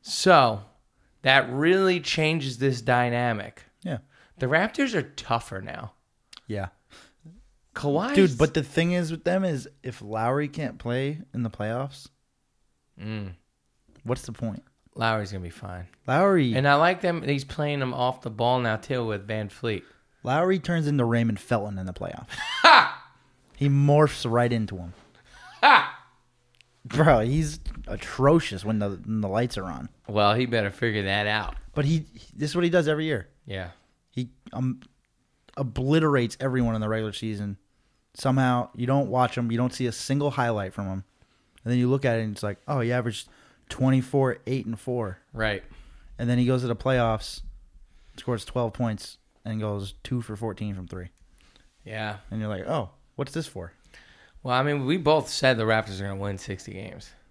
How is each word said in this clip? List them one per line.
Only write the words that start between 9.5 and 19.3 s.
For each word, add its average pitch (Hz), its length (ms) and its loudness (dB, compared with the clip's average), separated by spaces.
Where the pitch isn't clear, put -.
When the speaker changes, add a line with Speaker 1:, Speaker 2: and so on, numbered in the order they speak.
Speaker 2:
if 120 200 -12
Lowry 117 460 -2
can't 143 300 -8
play 135 440 -4
in 123 100 -4
the 113 80 -4
playoffs, 120 580 -8
Speaker 1:
Mm. 101 340 -8
Speaker 2:
what's 120 180 -4
the 117 100 -12
point? 107 300 -8
Speaker 1:
Lowry's 110 380 -2
gonna 92 120 -8
be 87 60 -10
fine. 90 360 -14
Speaker 2:
Lowry. 156 480 4
Speaker 1:
And 135 120 2
I 143 80 6
like 175 280 4
them. 170 200 0
He's 139 220 -2
playing 147 360 -4
them 127 120 -2
off 127 300 -2
the 117 80 -8
ball 120 300 2
now, 113 160 0
too, 123 280 -4
with 101 220 -4
Van 107 240 -6